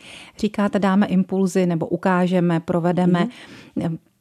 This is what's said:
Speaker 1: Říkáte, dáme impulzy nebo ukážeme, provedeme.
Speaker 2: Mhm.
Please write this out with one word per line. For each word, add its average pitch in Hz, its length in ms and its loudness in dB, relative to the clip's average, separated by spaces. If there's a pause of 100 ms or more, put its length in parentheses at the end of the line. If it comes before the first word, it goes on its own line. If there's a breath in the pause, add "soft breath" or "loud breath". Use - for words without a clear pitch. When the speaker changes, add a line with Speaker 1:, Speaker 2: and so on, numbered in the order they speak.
(380 loud breath)
Speaker 1:
Říkáte, 208 400 -2
dáme 196 280 2
impulzy 190 600 0
nebo 170 200 -2
ukážeme, 175 760 0
provedeme. 175 680 0 (480 loud breath)
Speaker 2:
Mhm. 165 220 -4 (220)